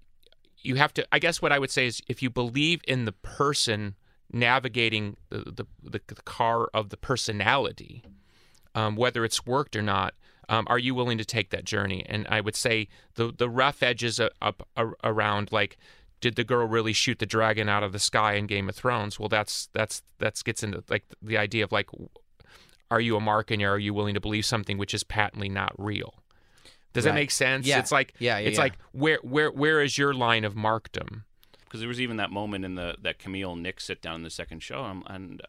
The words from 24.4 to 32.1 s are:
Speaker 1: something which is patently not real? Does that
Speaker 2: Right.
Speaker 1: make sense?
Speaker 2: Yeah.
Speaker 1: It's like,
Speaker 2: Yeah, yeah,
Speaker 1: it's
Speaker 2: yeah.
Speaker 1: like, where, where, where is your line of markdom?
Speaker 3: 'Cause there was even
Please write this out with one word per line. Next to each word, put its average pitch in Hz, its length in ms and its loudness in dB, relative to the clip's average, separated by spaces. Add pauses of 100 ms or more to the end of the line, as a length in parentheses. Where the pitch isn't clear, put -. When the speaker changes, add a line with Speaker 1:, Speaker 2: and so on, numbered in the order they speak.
Speaker 1:
something 101 320 -2
which 101 160 -4
is 104 100 -2
patently 101 460 -2
not 98 280 -2
real? 101 360 -6 (800)
Does 123 120 2
that 156 60 6
Speaker 2:
Right. 147 40 2
Speaker 1:
make 147 160 2
sense? 131 340 2
Speaker 2:
Yeah. 135 140 4
Speaker 1:
It's - 120 -2
like, 135 280 2
Speaker 2:
Yeah, 120 180 2
yeah, 107 100 0
Speaker 1:
it's 107 100 2
Speaker 2:
yeah. 151 60 6
Speaker 1:
like, 135 140 0 (140)
where, 151 320 2
where, 139 280 2
where 151 300 2
is 139 160 0
your 143 160 2
line 117 300 4
of 104 120 -2
markdom? 107 680 -2 (460)
Speaker 3:
'Cause 110 100 -12
there 113 80 -6
was 123 140 -6
even 117 160 -2